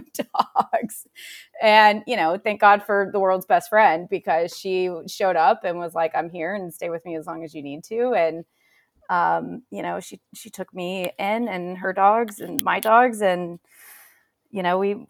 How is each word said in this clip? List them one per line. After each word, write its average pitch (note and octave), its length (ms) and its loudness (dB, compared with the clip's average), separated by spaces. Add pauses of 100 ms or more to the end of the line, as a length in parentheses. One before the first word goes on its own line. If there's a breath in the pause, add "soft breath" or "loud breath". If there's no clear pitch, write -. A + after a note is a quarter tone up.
(140)
dogs. - 920 -6 (540 loud breath)
And, G#3+ 440 6
you B3 100 -4
know, E3+ 220 0
thank G#3 240 -4
God G#3 220 6
for G3+ 280 0
the G#3 80 -2
world's F#3 280 2
best F3 220 2
friend, F3 380 4
because E3+ 480 -2
she F#3 360 -2 (160)
showed F#3+ 280 -2
up F3 280 4
and F3 160 -4
was E3+ 160 -10
like, E3 200 -2
"I'm E3 140 -4
here, E3+ 240 -6
and F#3 200 -8
stay - 160 -8
with E3 160 -8
me F3 100 -8
as D#3 120 -8
long E3 160 -10
as D#3 100 -16
you D3+ 100 -12
need C#3+ 220 -12
to." A#3+ 280 -2
And, E3 320 0 (640)
um, E3+ 640 -2
you G3+ 100 -10
know, F3 180 -6
she, F#3+ 220 -16 (120)
she - 160 -20
took - 240 -12
me F3+ 440 -6
in A3 300 -2
and F3+ 320 -8
her F#3 120 -4
dogs G#3 480 2
and - 240 -8
my F#3 160 0
dogs, A3+ 420 4
and, F3+ 380 0 (920 loud breath)
you G3 120 -6
know, F3+ 140 2
we, G3+ 320 -2